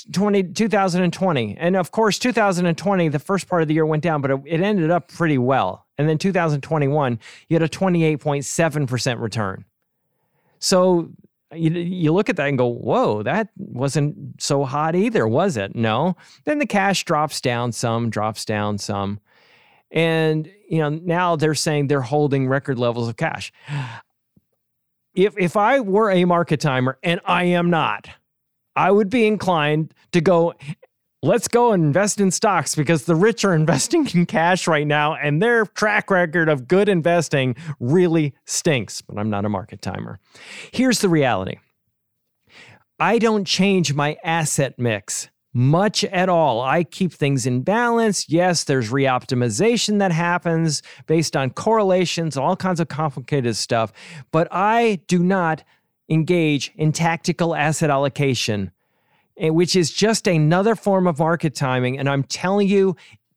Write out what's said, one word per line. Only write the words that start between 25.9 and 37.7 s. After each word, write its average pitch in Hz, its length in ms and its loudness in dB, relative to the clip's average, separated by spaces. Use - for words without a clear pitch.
a 180 140 4
market 170 340 2
timer, 131 440 0
and 175 220 0
I 180 180 0
am 175 260 2
not, 135 400 0
I 165 160 2
would 202 180 2
be 233 160 2
inclined 160 680 0
to 175 80 2
go, 170 360 2
"Let's 190 240 2
go 240 240 4
and 185 100 4
invest 185 380 2
in 190 120 2
stocks," 175 440 -2
because 156 300 0
the 175 100 2
rich 214 300 2
are 196 80 2
<laughs> 156 100 2
investing 165 500 0
in 175 120 2
cash 175 420 0
right 151 180 2
now 147 300 0
and 147 260 0
their 226 240 2
track 208 460 -2
record 170 380 2
of 131 180 0
good 196 220 4
investing 156 640 0